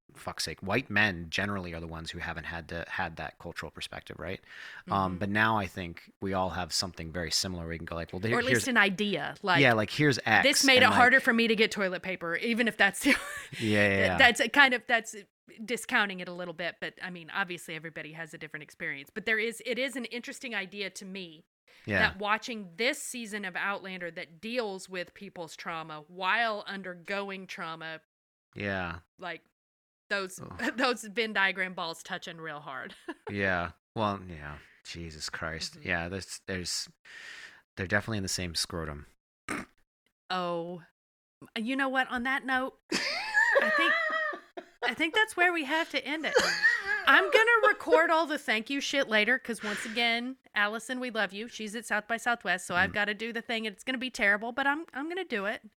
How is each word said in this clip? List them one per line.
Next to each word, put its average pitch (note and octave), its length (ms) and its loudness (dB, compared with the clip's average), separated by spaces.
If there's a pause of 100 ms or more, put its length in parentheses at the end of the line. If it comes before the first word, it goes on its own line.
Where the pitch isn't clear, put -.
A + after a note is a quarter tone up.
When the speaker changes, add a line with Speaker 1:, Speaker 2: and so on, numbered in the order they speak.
(160)
Speaker 1:
fuck's - 280 -8
sake, D#2+ 160 -6
white G#2+ 300 -2
men G2+ 400 0
generally F#2+ 440 -2
are E2 60 -6
the E2+ 80 -8
ones E2 240 -10
who F2 80 -10
haven't D#2+ 260 -6
had E2 220 -8
to, E2+ 220 -6
had E2+ 260 -4
that D#2 240 -10
cultural E2 320 -10
perspective, - 480 -12
right? F2+ 220 -8 (500)
Um, F#2+ 200 2
Speaker 2:
Mm-hmm. F2+ 80 -4
Speaker 1:
but G2+ 100 -2
now A2 280 4
I G2 100 -2
think F2 520 -10
we F#2+ 140 -4
all F#2 160 2
have F2 240 -6
something E2+ 400 -4
very E2 180 -4
similar. F2+ 340 -2
We E2 120 -6
can E2 80 -8
go E2+ 100 -8
like, E2 160 -6
"Well, F#2 80 -6
there, A2+ 160 0
Speaker 2:
Or - 40 2
at - 60 0
Speaker 1:
here's" C3+ 100 4
Speaker 2:
least A#2 120 2
an B3 100 2
idea. G3 640 2
Like, F3+ 200 4
Speaker 1:
Yeah, C3 120 8
like, G#2+ 180 2
"Here's C#3+ 340 4
X," G#2+ 200 8
Speaker 2:
"This - 200 6
made C4 120 8
Speaker 1:
and, B3+ 80 8
Speaker 2:
it - 40 10
Speaker 1:
like G#3 80 4
Speaker 2:
harder B3 240 10
for C4 100 2
me A#3 160 4
to A3 80 4
get G#3+ 160 4
toilet F#3 300 -2
paper," E3+ 360 -6
even A#3 300 0
if G#3 80 -2
that's G3 240 4
<laughs> - 40 -6
the C#4+ 80 6 (460)
Speaker 1:
Yeah, G#2 300 4
yeah, G2 120 4
yeah. F#2+ 180 4
Speaker 2:
that's A#3+ 240 4
a A#3 80 0
kind C4+ 240 6
of, A#3 140 -2
that's A3+ 280 -2 (480)
discounting G#3 560 -2
it F3+ 80 -8
a F3+ 60 -10
little F3 200 -8
bit, E3+ 280 -6
but, D#3+ 200 -8
I F#3 80 -8
mean, E3+ 240 -14
obviously F3+ 420 -6
everybody D#3 360 -12
has D#3+ 220 -14
a E3+ 40 -14
different D3+ 260 -12
experience. C#3+ 500 -10
But G#3 120 -8
there A3 140 2
is, A3+ 260 -4
it A#3+ 140 -4
is B3+ 160 -2
an B3+ 100 -6
interesting A#3+ 480 -10
idea G3 360 -6
to F#3+ 160 -16
me F#3 400 -14 (400)
Speaker 1:
Yeah. G2+ 140 2
Speaker 2:
that - 200 2
watching G#3+ 560 -2
this B3+ 260 0
season G#3+ 440 -8
of F3+ 100 -8
Outlander F#3 560 -4
that E3 300 -14
deals G#3+ 480 -4
with F3+ 240 -8
people's F3+ 420 -14
trauma D#3+ 540 -8
while G#3 580 0
undergoing F#3+ 800 -8
trauma, D#3+ 540 -8 (540)
Speaker 1:
Yeah. F#2+ 420 -2 (220)
Speaker 2:
like, E3+ 220 -10 (680)
those, F#3+ 320 -2
Speaker 1:
Ugh. - 320 -4
Speaker 2:
<laughs> - 40 -8
those B3 280 2
Venn A3 260 -2
diagram F#3+ 420 2
balls E3 300 -6
touching F3 340 -10
real D#3+ 220 -10
hard. D3+ 340 -10 (140)
<laughs> - 240 -12
Speaker 1:
Yeah. F#2 400 2 (240)
Well, G#2 240 0 (100)
yeah. D2 280 -10 (260)
Jesus D#2+ 460 -10
Christ. D#2+ 500 -8
Speaker 2:
Mm-hmm. - 80 -8
Speaker 1:
Yeah, F2 220 0
there's, F#2 380 -8
there's, F2+ 420 -4 (880)
they're F#2+ 100 -4
definitely G#2 300 0
in G2 60 -4
the F#2 60 -4
same F2+ 240 -4
scrotum. D2+ 520 -6 (1200)
Speaker 2:
Oh, F3 520 -4 (760)
you A#3 180 -2
know C4+ 140 2
what? C4 220 2
On A#3+ 120 -2
that C4 220 0
note, C4 280 0 (180)
I G#5 840 2
think, A4 160 4 (880)
I B3 100 0
think D#4 220 -2
that's A4 220 2
where F4+ 160 6
we E4 120 0
have D#4+ 260 0
to C#4+ 140 -2
end D4 200 -4
it. A#3 80 0 (720)
I'm D4 180 8
gonna A4 440 6
record E4 420 6
all E4 160 6
the D4 120 -2
thank A3 320 0
you C#4 120 -2
shit C#4 260 0
later, A3 320 4
'cause A3+ 240 -8
once G#3 220 -4
again, A#3+ 500 0 (200)
Allison, A3 440 0
we B3+ 120 -4
love G3+ 200 0
you. G#3 160 -8
She's G#3+ 280 -8
at A#3 100 -6
South G#3 220 -2
by A#3 100 -2
Southwest, A3 500 0
so F#3 80 -2
I've F3+ 160 4
Speaker 1:
Mm. - 40 -6
Speaker 2:
gotta G#3 180 0
do A3 180 -6
the A3+ 100 -6
thing, A3+ 240 -4
and G#3+ 80 -6
it's - 100 -20
gonna C4 140 -2
be B3+ 120 -4
terrible, G#3 420 2
but C4+ 160 0
I'm, D#4 260 0
I'm C#4 140 -6
gonna F4+ 160 -4
do A3 220 -2
it. - 160 -4 (160)